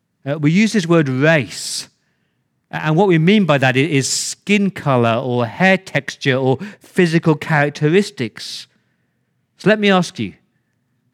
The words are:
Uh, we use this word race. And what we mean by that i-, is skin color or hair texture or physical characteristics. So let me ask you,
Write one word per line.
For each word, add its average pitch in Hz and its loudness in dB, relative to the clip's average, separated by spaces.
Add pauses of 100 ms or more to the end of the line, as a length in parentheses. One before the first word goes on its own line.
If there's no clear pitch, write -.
(240)
Uh, 143 -4
we 147 2
use 202 2
this 185 0
word 165 2
race. 135 -2 (840)
And 156 -2
what 202 4
we 170 4
mean 190 4
by 147 2
that 127 2
i-, 131 4
is 143 0
skin - -2
color 120 0
or 123 -2
hair 185 0
texture - -4
or 131 0 (200)
physical 165 0
characteristics. 151 -2 (880)
So - -2
let 214 2
me 202 2
ask 185 0
you, 104 -8 (800)